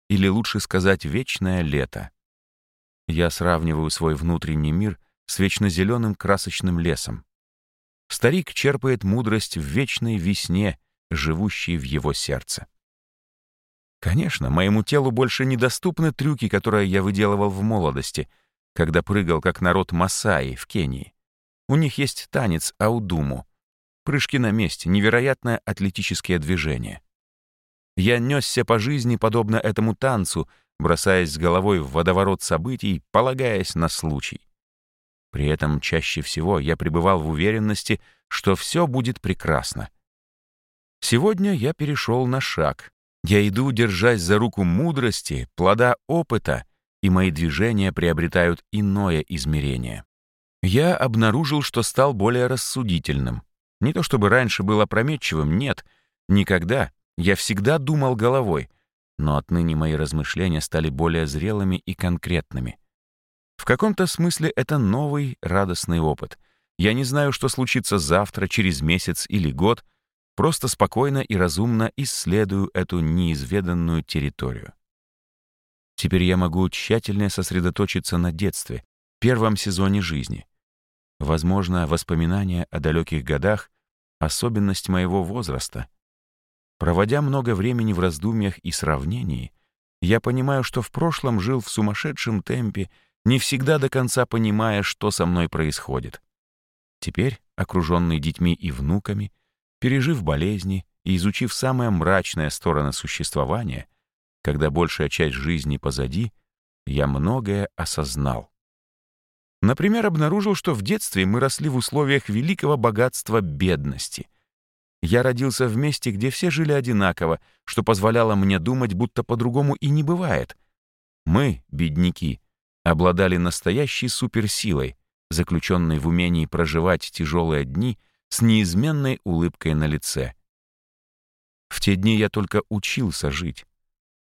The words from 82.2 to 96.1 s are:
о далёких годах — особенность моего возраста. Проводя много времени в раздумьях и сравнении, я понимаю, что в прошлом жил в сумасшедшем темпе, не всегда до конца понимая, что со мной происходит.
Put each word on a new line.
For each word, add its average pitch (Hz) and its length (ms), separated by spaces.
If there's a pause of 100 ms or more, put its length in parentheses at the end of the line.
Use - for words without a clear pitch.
о 82 100
далёких 78 420
годах — 76 480 (480)
особенность 101 720
моего 92 340
возраста. 80 640 (920)
Проводя 98 420
много 135 340
времени 110 380
в 87 80
раздумьях 95 600
и 90 100
сравнении, 76 800 (480)
я 98 180
понимаю, 127 460
что - 160
в 110 100
прошлом 139 480
жил 117 220
в 107 80
сумасшедшем 104 760
темпе, 110 480 (360)
не 127 120
всегда 135 400
до 135 120
конца 127 340
понимая, 110 580
что - 280
со 87 160
мной 87 240
происходит. 67 720 (800)